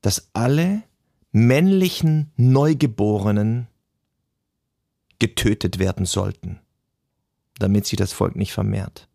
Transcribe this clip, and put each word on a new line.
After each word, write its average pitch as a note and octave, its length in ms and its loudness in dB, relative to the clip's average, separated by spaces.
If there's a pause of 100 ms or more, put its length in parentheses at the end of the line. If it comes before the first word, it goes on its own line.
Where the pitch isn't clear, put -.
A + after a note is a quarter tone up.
dass - 320 -4
alle D#3+ 500 0 (480)
männlichen D#3 1040 2
Neugeborenen A#2 1300 2 (1500)
getötet G#2 640 -2
werden F#2 260 -2
sollten, F#2+ 540 -6 (960)
damit G2+ 300 0
sich - 100 -4
das G2+ 160 -2
Volk - 220 -2
nicht G2 180 -4
vermehrt. G2+ 600 -6